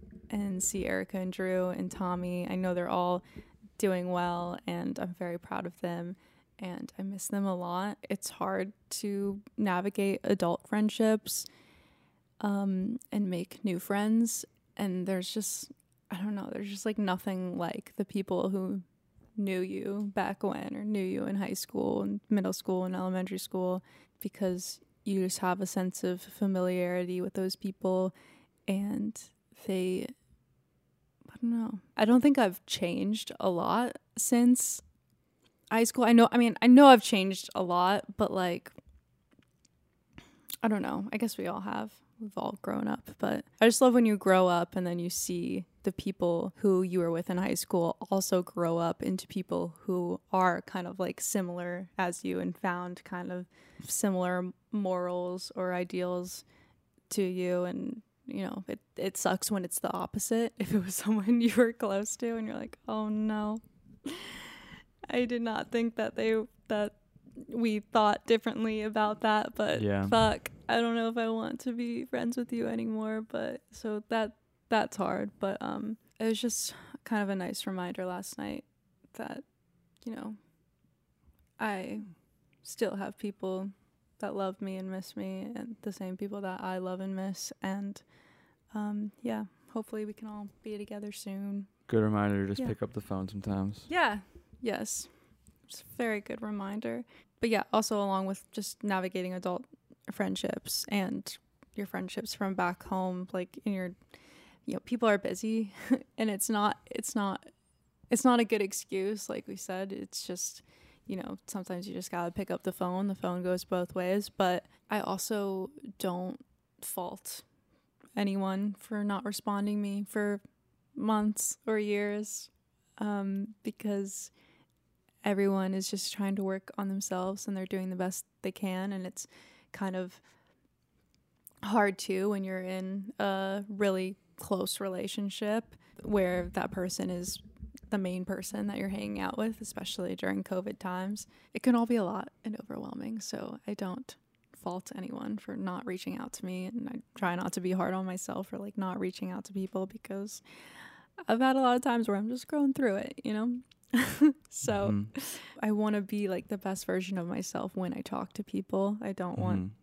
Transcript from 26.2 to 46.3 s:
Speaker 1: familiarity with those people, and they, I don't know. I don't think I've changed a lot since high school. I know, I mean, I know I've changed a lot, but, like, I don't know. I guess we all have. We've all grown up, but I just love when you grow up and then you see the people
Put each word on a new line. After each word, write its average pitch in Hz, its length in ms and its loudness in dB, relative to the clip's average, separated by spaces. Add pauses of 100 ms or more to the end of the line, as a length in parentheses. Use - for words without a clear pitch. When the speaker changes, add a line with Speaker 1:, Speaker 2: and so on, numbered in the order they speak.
Speaker 1:
familiarity 180 1000 0
with 185 140 -4
those 190 220 0
people, 185 580 0 (520)
and 202 540 -2 (460)
they, 185 400 0 (1200)
I - 120 -20
don't 233 80 0
know. 226 280 -2 (180)
I 214 80 6
don't 240 160 10
think 285 180 8
I've 190 280 2
changed 196 760 0
a 196 100 4
lot 180 460 2 (200)
since - 640 6 (920)
high 226 120 6
school. 240 200 4
I 226 80 10
know, 233 180 12
I 240 80 4
mean, 233 240 4
I - 60 8
know 269 180 12
I've 254 160 12
changed 190 520 2
a - 80 0
lot, 180 420 4 (120)
but, - 160 4
like, 180 380 0 (1900)
I 226 60 4
don't 214 140 2
know. 196 300 -2
I - 40 -4
guess 220 200 -2
we 190 120 -4
all 170 120 -4
have. 214 320 -6 (280)
We've 214 160 -10
all - 260 -4
grown - 260 -2
up, - 220 -6 (100)
but - 240 -2 (160)
I 220 80 10
just 233 120 4
love 254 140 8
when 240 100 8
you 214 120 4
grow 185 320 6
up 175 260 2
and 185 100 -2
then 175 140 -2
you 175 100 -4
see 180 580 -4 (180)
the 190 80 2
people 175 640 0